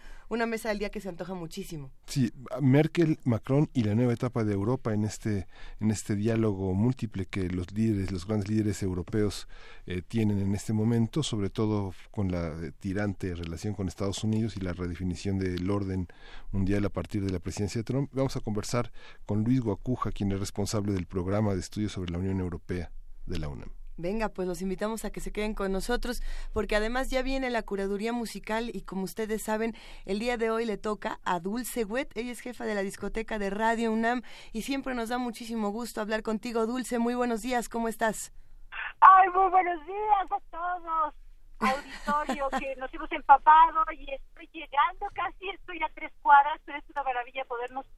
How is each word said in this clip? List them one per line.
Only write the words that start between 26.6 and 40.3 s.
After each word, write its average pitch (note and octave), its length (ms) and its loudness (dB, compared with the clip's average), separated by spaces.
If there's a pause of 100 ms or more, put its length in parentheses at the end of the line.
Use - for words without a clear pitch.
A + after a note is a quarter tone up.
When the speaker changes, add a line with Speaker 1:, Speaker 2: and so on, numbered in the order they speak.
Speaker 1:
además B3 340 0
ya C4 120 2
viene C4+ 260 0
la A#3 140 0
curaduría G3+ 500 -2
musical A#3 600 -4
y G3 80 -6
como F#3+ 220 -4
ustedes G#3+ 380 -4
saben, A3 320 0 (300)
el G3+ 140 -2
día A#3+ 180 0
de A3+ 140 2
hoy A3+ 160 0
le G#3 100 -2
toca G#3+ 480 -4
a F3+ 160 0
Dulce A3 440 -2
Wet. B3 300 -4
Ella B3 180 -6
es A3 80 -12
jefa A#3+ 260 -10
de A3 80 0
la G3+ 80 0
discoteca G3+ 560 -4
de G3 100 0
Radio A3+ 420 2
unam A3+ 300 2 (320)
y A3 100 -4
siempre C4 320 -2
nos A3+ 140 -2
da B3 80 -2
muchísimo A#3 540 -2
gusto A3 320 -4
hablar G#3+ 200 -2
contigo, A3 440 0
Dulce. B3 320 -2
Muy A#3+ 160 2
buenos B3 260 0
días, A#3+ 300 0
¿cómo A#3 180 -2
estás? A3 440 0 (680)
Speaker 3:
Ay, F#4+ 300 12
muy F#4 200 6
buenos F4 360 2
días G4+ 440 2